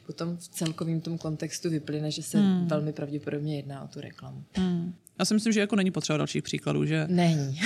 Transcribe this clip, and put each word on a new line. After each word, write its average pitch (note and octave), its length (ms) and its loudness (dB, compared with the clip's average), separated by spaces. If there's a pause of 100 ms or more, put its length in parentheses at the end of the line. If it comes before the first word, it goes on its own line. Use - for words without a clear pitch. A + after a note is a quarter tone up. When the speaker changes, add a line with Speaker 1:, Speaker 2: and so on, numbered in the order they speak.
Speaker 1:
potom E3+ 320 -6
v E3+ 100 -14
celkovým E3 540 -2
tom E3 160 -6
kontextu D#3+ 520 -4
vyplyne, D3+ 420 -2
že D#3 120 -6
se - 140 0
Speaker 2:
Hmm. F#3 300 6
Speaker 1:
velmi D3+ 260 0
pravděpodobně D3 600 -4
jedná C#3 280 -8
o C#3+ 40 -12
tu D3 140 -12
reklamu. C3 420 -14 (100)
Speaker 2:
Hmm. F3 400 0 (260)
Já F#3+ 60 4
si G#3+ 80 2
myslím, G#3+ 200 4
že G#3+ 60 6
jako G3+ 160 2
není F#3+ 160 4
potřeba D#3 260 0
dalších D3 260 0
příkladů, D3 420 0
že D#3 240 2
Speaker 1:
Není. D#3+ 560 4